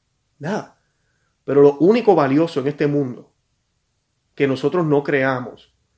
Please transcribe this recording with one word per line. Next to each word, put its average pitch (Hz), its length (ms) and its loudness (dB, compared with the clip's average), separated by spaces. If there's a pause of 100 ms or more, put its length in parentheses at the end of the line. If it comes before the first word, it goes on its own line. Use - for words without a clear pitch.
(380)
Nada. 180 420 -10 (640)
Pero 135 180 2
lo 143 160 4
único 208 360 4
valioso 147 460 0
en 131 80 -4
este 147 180 -2
mundo 143 480 -6 (1000)
que 139 120 0
nosotros 143 400 -2
no 143 160 2
creamos, 135 720 -4 (240)